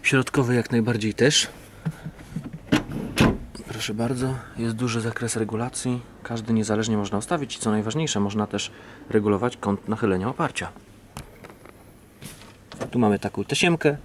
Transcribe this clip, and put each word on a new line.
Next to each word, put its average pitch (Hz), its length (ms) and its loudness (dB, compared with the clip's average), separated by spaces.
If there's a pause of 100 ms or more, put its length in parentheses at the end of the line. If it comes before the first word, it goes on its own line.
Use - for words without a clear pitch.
Środkowy 127 520 2
jak 117 160 2
najbardziej 110 440 2
też. - 340 4 (2250)
Proszę 110 260 -6
bardzo, 127 400 0 (220)
jest 113 200 -2
duży 117 240 0
zakres 113 360 -2
regulacji. 120 640 -2 (220)
Każdy 113 300 -2
niezależnie 110 440 4
można 101 220 0
ustawić 143 380 -2
i - 20 -14
co 113 120 0
najważniejsze, 107 500 0
można 104 260 2
też - 240 -4 (380)
regulować 107 480 2
kąt 101 320 -2
nachylenia 101 400 2
oparcia. 135 440 -4 (2250)
Tu 127 80 0
mamy 104 200 4
taką 101 260 -4
tasiemkę 156 600 2